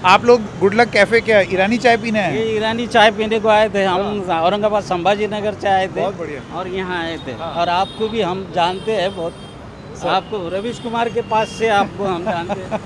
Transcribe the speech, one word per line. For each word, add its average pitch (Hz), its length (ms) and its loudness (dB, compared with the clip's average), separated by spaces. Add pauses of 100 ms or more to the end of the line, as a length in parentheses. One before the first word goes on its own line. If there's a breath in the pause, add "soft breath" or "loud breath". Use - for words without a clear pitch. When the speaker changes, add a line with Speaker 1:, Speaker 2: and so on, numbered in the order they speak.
Speaker 1:
आप 196 200 6
लोग 240 160 8
गुड 196 320 0
लक 233 160 4
कैफे 233 320 4
क्या 220 200 4
ईरानी 190 360 2
चाय 233 200 4
पीने 220 220 -2
आए 190 60 0
हैं? 160 200 0
Speaker 2:
ये 220 100 -2
ईरानी 226 320 -2
चाय 226 240 6
पीने 220 280 -2
को 214 100 2
आए 214 200 4
थे 196 140 0
हम, 196 460 0
Speaker 1:
हाँ। 165 120 0
Speaker 2:
औरंगाबाद 202 420 2
संभाजी 196 440 0
नगर 208 260 -4
से - 140 -4
आए 190 200 4
थे। 180 140 -4
Speaker 1:
बहुत 185 160 -2
बढ़िया। 147 400 -10
Speaker 2:
और 185 100 -6
यहाँ 180 360 -4
आए 165 140 -6
थे। 139 140 -10
Speaker 1:
हाँ। 156 200 -8
Speaker 2:
और 170 180 0
आपको 190 380 0
भी 220 140 -2
हम 185 340 -4
जानते 185 360 0
हैं 190 240 -2
बहुत, 170 180 -6 (640)
Speaker 1:
सर। - 120 -8
Speaker 2:
आपको 185 500 -4
रवीश 220 220 -6
कुमार 233 300 -2
के 233 120 -2
पास 220 280 0
से 220 180 -2
आपको 202 360 0
हम 180 200 -2
जानते 185 380 -4
हैं। 196 240 -6